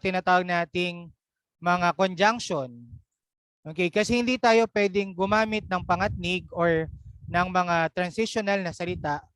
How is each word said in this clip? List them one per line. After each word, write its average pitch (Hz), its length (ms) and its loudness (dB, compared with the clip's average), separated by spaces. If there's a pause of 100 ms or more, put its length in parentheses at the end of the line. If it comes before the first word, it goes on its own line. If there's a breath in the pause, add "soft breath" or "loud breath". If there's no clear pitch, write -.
tinatawag 185 400 2
nating 175 640 -2 (560)
mga 175 320 2
conjunction. 180 880 0 (800)
Okay, 160 240 -2
kasi 214 320 2
hindi 247 160 0
tayo 226 360 4
pwedeng 196 440 0
gumamit 214 520 0
ng 180 160 -4
pangatnig 180 680 -2
or 165 400 0 (400)
ng 175 160 2
mga 175 480 0
transitional 202 640 -2
na 175 160 -6
salita 165 480 -6 (120)